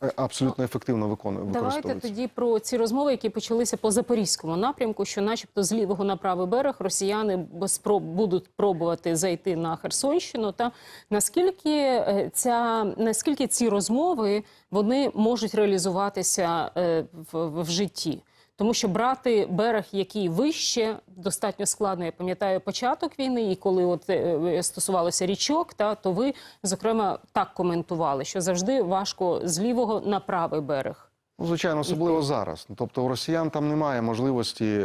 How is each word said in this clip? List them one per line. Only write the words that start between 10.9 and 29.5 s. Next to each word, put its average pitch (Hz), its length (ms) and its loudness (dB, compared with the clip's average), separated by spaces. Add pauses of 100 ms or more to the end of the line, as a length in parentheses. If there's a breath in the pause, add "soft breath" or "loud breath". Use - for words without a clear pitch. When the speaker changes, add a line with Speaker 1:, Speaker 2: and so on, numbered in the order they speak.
Speaker 2:
наскільки, 339 680 0
е, 202 560 2
ця, 233 500 2
наскільки 226 600 0
ці - 220 2
розмови, 214 760 2 (280 loud breath)
вони 233 440 2
можуть 220 400 2
реалізуватися, 190 1200 0
е, 165 280 2 (280)
в, 165 140 -2
в, 160 160 -4
в 165 80 -4
житті? 170 520 -2 (340 soft breath)
Тому 220 180 2
що 233 140 0
брати 226 640 2
берег, 214 420 2
який 196 360 -2
вище, 220 680 0 (200)
достатньо 190 500 -4
складно. 190 380 0
Я 165 80 -4
пам'ятаю 185 480 -2
початок 247 580 -4
війни, 247 340 0
і 185 40 -2
коли 185 280 2
от, 175 260 0
е, 190 40 2 (300)
е, 175 180 2
стосувалося 180 640 0
річок, 294 480 0
та, 214 200 0
то 190 180 -2
ви, 254 220 0 (280 loud breath)
зокрема, 202 560 0 (140)
так 196 220 0
коментували, 165 680 -2
що - 160 -6
завжди 190 420 0
важко 185 640 0
з 175 160 -2